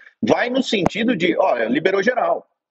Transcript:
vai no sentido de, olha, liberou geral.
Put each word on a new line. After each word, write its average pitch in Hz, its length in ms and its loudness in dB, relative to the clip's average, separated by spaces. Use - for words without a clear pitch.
vai 208 300 0
no 254 140 -2
sentido 220 520 0
de, 165 220 0
olha, 139 280 2
liberou 165 360 0
geral. 190 460 0